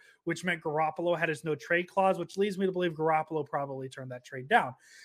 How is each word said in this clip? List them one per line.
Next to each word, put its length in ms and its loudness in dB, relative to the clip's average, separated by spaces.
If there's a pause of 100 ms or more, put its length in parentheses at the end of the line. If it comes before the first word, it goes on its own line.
(240)
which 220 -4
meant 180 -2
Garoppolo 560 0
had 100 2
his 140 -4
no 100 0
trade 340 0
clause, 300 4
which 200 -8
leads 200 0
me 80 0
to 60 2
believe 220 0
Garoppolo 520 0
probably 440 -6
turned 220 -12
that 120 -12
trade 240 -10
down. 260 4 (300)